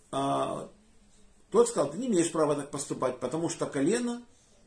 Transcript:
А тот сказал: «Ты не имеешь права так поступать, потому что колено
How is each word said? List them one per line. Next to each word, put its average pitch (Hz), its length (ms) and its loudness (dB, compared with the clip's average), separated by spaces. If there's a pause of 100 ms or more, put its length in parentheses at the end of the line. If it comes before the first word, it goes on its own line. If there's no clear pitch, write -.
(100)
А 135 600 -2 (800)
тот 233 180 6
сказал: 143 220 0
«Ты 160 80 -10
не 254 100 -4
имеешь 170 220 4
права 151 260 2
так 139 140 -6
поступать, 143 500 -4
потому 156 280 -2
что 151 180 -4
колено 240 580 0 (420)